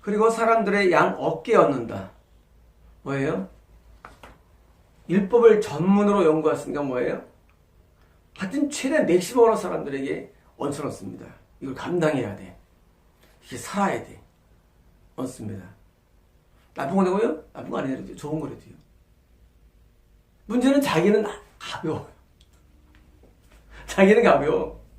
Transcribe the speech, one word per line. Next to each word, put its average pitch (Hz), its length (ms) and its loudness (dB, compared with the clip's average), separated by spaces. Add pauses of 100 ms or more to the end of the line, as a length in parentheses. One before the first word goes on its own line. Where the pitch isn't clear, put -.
그리고 208 300 0
사람들의 220 640 2
양 165 260 4
어깨에 180 380 0
얻는다. 117 560 2 (880)
뭐예요? 147 460 -4 (1600)
율법을 208 520 6
전문으로 196 640 2
연구했으니까 156 580 0
뭐예요? 127 420 -4 (1120)
하여튼 277 340 -4
최대한 262 360 0
맥시멈으로 220 500 4
사람들에게 139 760 -8 (260)
얹혀놓습니다. 120 680 -10 (340)
이걸 135 140 -12
감당해야 139 640 -2
돼. 92 200 -20 (880)
이게 131 120 -16
살아야 165 480 -4
돼. - 160 -20 (960)
얹습니다. 104 480 -12 (1120)
나쁜 180 220 -4
거라고요? 196 460 0 (100)
나쁜 - 180 -16
거 - 80 -6
아니라도요. - 380 -8
좋은 151 240 -8
거라도요. 117 340 -14 (1700)
문제는 269 340 2
자기는 208 440 2 (340)
가벼워요. - 480 -8 (1800)
자기는 196 360 4
가벼워. - 600 0 (140)